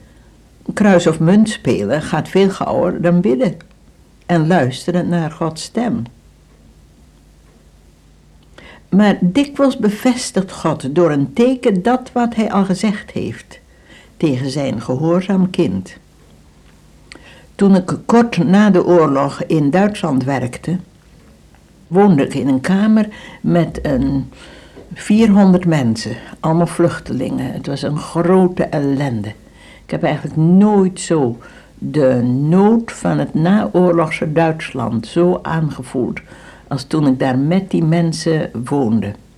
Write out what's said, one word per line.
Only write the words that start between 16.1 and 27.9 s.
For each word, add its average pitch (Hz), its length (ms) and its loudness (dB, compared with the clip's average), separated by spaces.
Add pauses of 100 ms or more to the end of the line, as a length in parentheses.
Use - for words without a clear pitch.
Toen 196 220 4
ik 175 200 -2 (100)
kort 233 320 2
na 202 320 4
de 180 160 4
oorlog 143 560 2
in 147 280 0
Duitsland 175 540 0
werkte, 131 520 -4 (1120)
woonde 175 380 4
ik 131 100 -8
in 233 140 -2
een 262 120 0
kamer 214 480 2 (320)
met 165 420 0
een 139 480 -2 (600)
vierhonderd 196 760 4
mensen, 127 500 -2 (240)
allemaal 165 260 2
vluchtelingen. 135 840 -4
Het - 140 -10
was 139 160 -6
een 147 160 -4